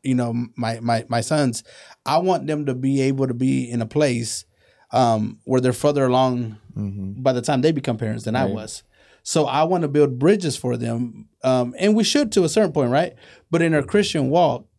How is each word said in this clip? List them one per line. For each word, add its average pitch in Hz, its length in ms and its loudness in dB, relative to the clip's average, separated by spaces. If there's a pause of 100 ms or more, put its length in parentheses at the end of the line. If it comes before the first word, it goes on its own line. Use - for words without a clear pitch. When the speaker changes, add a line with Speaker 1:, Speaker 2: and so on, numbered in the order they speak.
Speaker 1:
you 131 100 0
know, 120 200 0 (240)
my, 113 240 -4
my, 117 260 0
my 117 140 -2
sons, 143 420 -2 (420)
I 143 140 2
want 175 280 0
them 151 200 -4
to 131 80 -2
be 135 260 0
able 135 260 0
to 127 60 -2
be 127 360 0
in 120 120 -4
a 110 60 -2
place, 120 580 -2 (460)
um, 113 540 2
where 127 160 2
they're 127 120 2
further 143 320 2
along 123 520 0 (200)
Speaker 2:
Mm-hmm. 101 460 -8
Speaker 1:
by 131 100 2
the 123 80 -2
time 131 200 0
they 156 120 4
become 131 240 -2
parents 113 280 -6
than 113 100 -4
I 127 100 0
Speaker 2:
Right. 98 80 -2
Speaker 1:
was. 110 300 -10 (400)
So 156 240 0
I 139 160 2
wanna 170 260 0
build 143 300 2
bridges 175 360 2
for 123 220 -4
them, 117 500 -6 (160)
um, 127 360 0
and 208 160 4
we 220 80 4
should 277 300 0
to 190 100 4
a 160 60 2
certain 196 220 2
point, 135 200 0
right? 156 220 0 (380)
But 165 120 2
in 160 100 2
our 151 100 2
Christian 170 460 0
walk 143 360 2 (140)